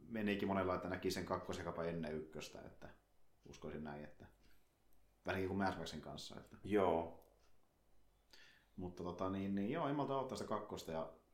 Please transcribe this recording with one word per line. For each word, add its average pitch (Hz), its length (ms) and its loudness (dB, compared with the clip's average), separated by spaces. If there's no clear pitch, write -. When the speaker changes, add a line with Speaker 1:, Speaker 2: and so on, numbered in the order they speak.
Speaker 1:
menikin 101 380 2
monella, 92 280 4
että 90 140 -2
näki 92 220 0
sen 90 140 0
kakkosen 90 400 -2
kapa 85 180 -2
ennen 80 320 0
ykköstä, 78 460 -8
että - 280 -14
uskoisin 78 380 -8
näin, 73 200 -8
että - 220 -14
välikin 95 220 2
kuin 95 100 0
Mad 95 200 4
Maxin 80 240 -6
kanssa, 71 380 -10
että - 240 -14
Speaker 2:
Joo. 87 600 6
Speaker 1:
Mutta 90 280 -4
tota 90 260 0
niin, 98 260 2
niin 101 160 4
joo, 160 160 2
ei 143 60 2
malta 147 240 2
odottaa 110 200 0
sitä 104 100 -4
kakkosta, 92 440 -2
ja 80 180 -2